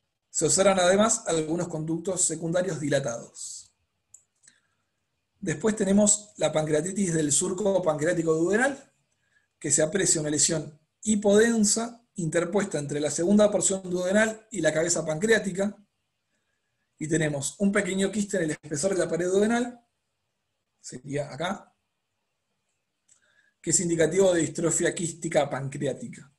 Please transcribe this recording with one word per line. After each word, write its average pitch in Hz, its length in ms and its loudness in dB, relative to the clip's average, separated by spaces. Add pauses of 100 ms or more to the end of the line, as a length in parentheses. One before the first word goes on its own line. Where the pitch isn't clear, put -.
(300)
Se - 160 -2
observan 190 340 4
además 196 480 4
algunos 165 420 -2
conductos 165 560 -4
secundarios 165 560 -2
dilatados. - 800 -6 (1800)
Después 202 360 -2
tenemos 202 640 2
la 156 140 0
pancreatitis 160 640 0
del 151 160 0
surco 185 500 0
pancreático 160 540 0
duodenal, 214 580 0 (640)
que 151 140 -6
se - 100 4
aprecia 160 400 0
una 151 80 -4
lesión 151 500 -2 (220)
hipodensa 214 1120 2
interpuesta 170 640 -2
entre 143 220 -4
la 147 100 -2
segunda 202 400 4
porción - 400 -2
duodenal 190 640 0
y 190 100 -6
la 156 100 2
cabeza 160 320 0
pancreática, 196 720 0 (1200)
y 156 80 -6
tenemos 151 500 -2
un 196 140 0
pequeño 190 400 0
quiste 202 260 -4
en 175 60 0
el 156 80 -2
espesor 156 420 -4
de 170 60 0
la 160 100 -2
pared 165 180 -2
duodenal, 233 560 0 (960)
sería 139 540 -10
acá, 175 420 -8 (1800)
que 165 120 -4
es - 80 2
indicativo 170 540 4
de 165 80 2
distrofia 165 520 0
quística 160 560 -2
pancreática. 135 880 -8